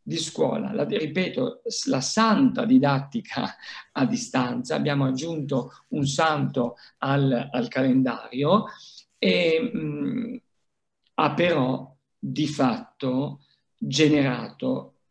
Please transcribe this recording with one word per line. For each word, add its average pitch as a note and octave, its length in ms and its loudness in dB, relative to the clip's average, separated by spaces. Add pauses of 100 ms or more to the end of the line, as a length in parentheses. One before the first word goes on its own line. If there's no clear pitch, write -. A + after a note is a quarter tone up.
Di D#3 180 -6
scuola, A2+ 540 -2
la, C#3+ 120 -2
ripeto, D#3 800 -4
s-, - 220 -6
la C4 140 0
santa C#3 640 2
didattica C3 920 2 (360)
a C3+ 140 2
distanza, B2 720 -2
abbiamo C#3+ 300 2
aggiunto C#3 680 -2 (160)
un D3 180 -2
santo C#3 720 0 (220)
al, C3+ 520 2
al A#2+ 180 -2
calendario, C3 960 2 (520)
e, E3+ 560 2
mm, D3 640 -4 (760)
ha D3 200 0
però D3 600 0 (200)
di C#3 300 -4
fatto C3 920 -2 (360)
generato C3+ 1200 0 (100)